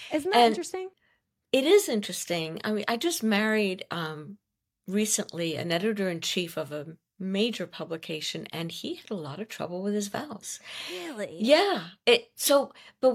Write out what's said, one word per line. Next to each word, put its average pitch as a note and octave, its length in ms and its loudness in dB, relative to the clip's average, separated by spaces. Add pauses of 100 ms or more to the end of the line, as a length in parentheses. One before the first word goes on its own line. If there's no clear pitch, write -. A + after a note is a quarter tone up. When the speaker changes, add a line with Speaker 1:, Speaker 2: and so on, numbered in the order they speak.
(120)
Speaker 1:
Isn't D#4 180 -2
that G4 80 4
Speaker 2:
And A#3 140 10
Speaker 1:
interesting? F#4 380 -6 (600)
Speaker 2:
it C4 140 4
is G4+ 240 6
interesting. F3 720 -2
I - 80 -2
mean, G#3 160 -2
I A#3 120 0
just E4 260 -2
married, G#3+ 680 2
um, D#3+ 480 -6 (480)
recently F#3+ 720 -2
an E3+ 160 -2
editor-in-chief F3+ 840 -2
of D3 140 -6
a D3+ 260 -10 (220)
major G3 480 -2
publication, E3 840 -8
and E3 180 -6
he C4+ 240 -10
had - 160 -16
a A3+ 40 -4
lot D3+ 260 -8
of A3+ 80 -10
trouble F3 340 -6
with G#3 120 -2
his G#3 120 -2
vows. - 540 -10 (280)
Speaker 1:
Really? D#4 520 -8
Speaker 2:
Yeah. C#4+ 480 4 (180)
It, - 300 4
so, C#4+ 360 4 (280)
but C4 140 8